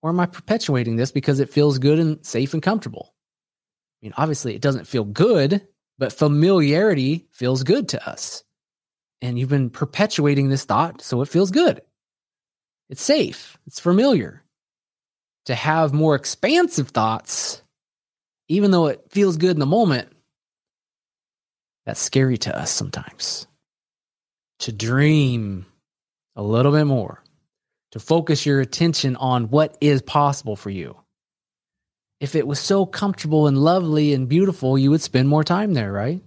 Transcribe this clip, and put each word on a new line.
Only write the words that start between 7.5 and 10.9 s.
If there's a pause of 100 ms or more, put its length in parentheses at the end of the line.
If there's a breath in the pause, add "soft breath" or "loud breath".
good
to
us. (800)
And
you've
been
perpetuating
this
thought,